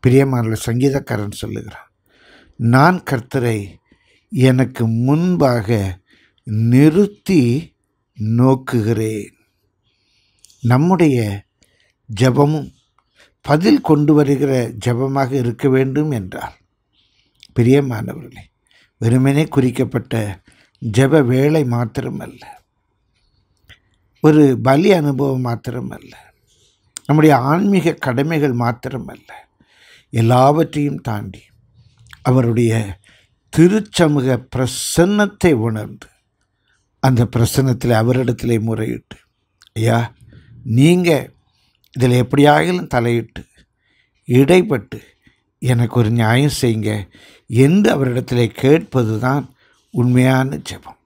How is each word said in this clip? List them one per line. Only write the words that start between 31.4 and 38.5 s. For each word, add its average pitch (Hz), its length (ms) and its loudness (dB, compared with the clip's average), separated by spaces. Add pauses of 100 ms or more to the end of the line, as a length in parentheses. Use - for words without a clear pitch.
அவருடைய 117 500 2 (800)
திருச்சமூக 156 840 2 (100)
பிரசன்னத்தை 190 1120 -2
உணர்ந்து, 110 500 -8 (920)
அந்த 127 260 2
பிரசன்னத்தில் 123 680 -2
அவரிடத்திலே 120 640 -2